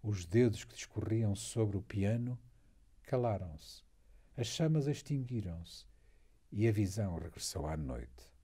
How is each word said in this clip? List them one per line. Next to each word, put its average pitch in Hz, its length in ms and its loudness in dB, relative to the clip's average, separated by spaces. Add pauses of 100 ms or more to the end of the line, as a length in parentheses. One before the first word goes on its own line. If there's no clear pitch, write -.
Os 98 220 -2
dedos 110 380 4
que - 120 -18
discorriam 110 600 0
sobre 104 420 0
o 95 40 0
piano 117 560 0 (640)
calaram-se. 98 800 -2 (560)
As 117 100 -2
chamas 156 400 2
extinguiram-se 120 960 -4 (680)
e 107 160 4
a 113 40 6
visão 98 460 2
regressou - 500 -6
à 156 80 0
noite. - 540 -6 (140)